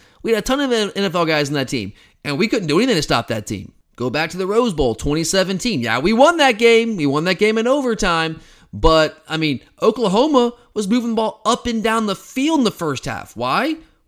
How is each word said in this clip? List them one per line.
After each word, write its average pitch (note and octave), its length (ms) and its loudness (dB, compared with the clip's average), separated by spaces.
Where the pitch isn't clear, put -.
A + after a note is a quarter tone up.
We - 100 -2
had - 80 0
a - 60 -6
ton C4+ 160 -2
of C4+ 100 -2
N G#3+ 240 -2
F F#3+ 200 -2
L E3+ 100 0
guys D3 240 0
in D3+ 60 -4
that C3+ 140 -2
team, G#2+ 240 -6
and C#3+ 140 -6
we A3 100 2
couldn't G#3 200 -2
do D3+ 100 2
anything B3 180 2
to D3+ 60 0
stop C3 260 -2
that A2 200 -6
team. - 260 -10
Go B2 140 -4
back D3+ 200 -4
to E3+ 80 -14
the F#3 100 -4
Rose A3 260 0
Bowl, B2+ 220 0
twenty D3+ 300 -2
seventeen. F#3 560 -2
Yeah, A#2 180 0
we F3+ 140 2
won D4+ 240 6
that C4 200 4
game. A3+ 380 4
We D#3 100 -2
won D3 200 0
that F#3 120 0
game A3 200 0
in A3+ 100 -2
overtime. G3 720 0
But, D#3 560 2
I D#3+ 100 -4
mean, D3+ 240 -2
Oklahoma A#3+ 720 2
was G#3+ 120 -4
moving A#3 220 0
the A3+ 60 -2
ball A3 280 -4
up A#3+ 220 0
and A3+ 180 -4
down A3 220 0
the G3 100 -4
field D4 440 -2
in B3 60 2
the G3 60 0
first D3 340 -6
half. - 300 -10
Why? F3 420 -2